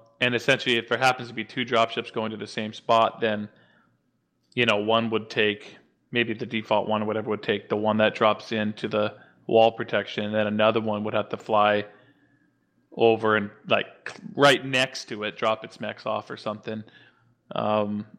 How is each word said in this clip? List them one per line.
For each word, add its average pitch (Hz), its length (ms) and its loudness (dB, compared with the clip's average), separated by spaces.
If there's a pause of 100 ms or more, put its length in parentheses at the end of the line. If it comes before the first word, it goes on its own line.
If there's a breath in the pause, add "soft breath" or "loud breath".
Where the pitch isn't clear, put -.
(180)
and 123 160 0
essentially, 123 420 0
if 113 120 -4
there 117 80 0
happens 127 320 0
to 117 40 -18
be 110 120 -8
two - 180 -6
dropships 113 480 0
going 110 200 -4
to 107 60 -10
the 107 80 -10
same 110 280 -8
spot, 113 480 2
then, 104 260 -2 (1080 soft breath)
you 123 100 2
know, 107 120 4
one 113 320 2
would 110 200 -2
take, 104 480 -2 (340)
maybe 117 220 0
the 110 120 -8
default 107 440 0
one 107 120 0
or 107 40 -4
whatever 107 240 -4
would 104 140 -4
take 104 260 -2
the 107 80 0
one 107 200 0
that 107 160 4
drops 107 380 0
into 107 380 -4
the 107 260 -2 (320 loud breath)
wall 113 240 6
protection, 107 540 -4
and 107 100 -4
then 107 120 2
another 107 340 2
one 107 240 -4
would 107 80 -6
have 107 160 -2
to 110 80 -6
fly 104 480 2 (1120 soft breath)
over 110 400 4
and, 101 140 -2 (180)
like, - 420 -4 (240)
right 135 300 4
next 131 400 -2
to 107 180 -10
it, 104 140 -6
drop 110 260 0
its - 160 -18
mechs 107 260 -10
off 110 240 -6
or - 60 -12
something. 110 480 -8 (720 soft breath)
Um, 104 500 -2 (140)